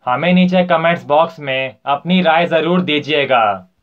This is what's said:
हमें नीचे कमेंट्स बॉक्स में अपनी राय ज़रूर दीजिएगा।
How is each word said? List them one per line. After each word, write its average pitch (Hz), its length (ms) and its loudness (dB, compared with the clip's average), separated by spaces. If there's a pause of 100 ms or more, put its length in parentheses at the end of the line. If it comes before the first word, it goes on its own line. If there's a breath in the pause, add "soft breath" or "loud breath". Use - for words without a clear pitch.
हमें 147 280 0
नीचे 180 300 2
कमेंट्स 170 420 0
बॉक्स 156 340 0
में 131 360 -6 (100)
अपनी 170 360 0
राय 165 240 2
ज़रूर 165 360 0
दीजिएगा। 131 880 0 (140)